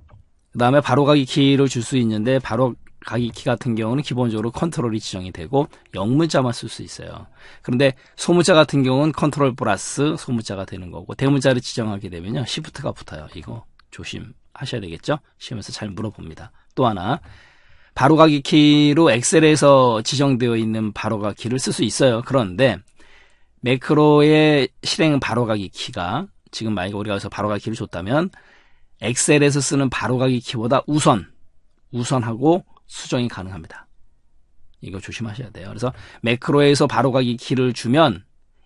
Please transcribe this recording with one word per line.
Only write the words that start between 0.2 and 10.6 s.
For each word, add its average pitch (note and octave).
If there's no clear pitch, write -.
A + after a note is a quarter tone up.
그 -
다음에 B2+
바로가기 C#3
키를 C#3
줄 A#2+
수 C3+
있는데, A2+
바로가기 A#2
키 -
같은 A#2+
경우는 A2+
기본적으로 A#2
컨트롤이 B2+
지정이 F#2
되고 F#2
영문자만 B2+
쓸 -
수 -
있어요. E2
그런데 C3
소문자 F3
같은 C#3+
경우는 C#3
컨트롤 C#3+
플러스 B2+
소문자가 G#2